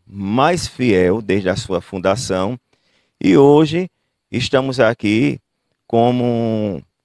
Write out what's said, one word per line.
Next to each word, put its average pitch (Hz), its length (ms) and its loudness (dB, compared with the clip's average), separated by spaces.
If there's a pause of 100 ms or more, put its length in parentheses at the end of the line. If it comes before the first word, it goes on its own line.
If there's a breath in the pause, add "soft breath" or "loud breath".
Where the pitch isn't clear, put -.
mais 113 640 -2
fiel 104 560 0
desde 98 260 -2
a 95 80 -2
sua 90 240 -6
fundação. 95 760 -4 (600)
E - 160 4
hoje 151 520 4 (420)
estamos 131 500 -2
aqui 113 600 0 (520)
como 120 320 0
um, 110 580 -4 (220)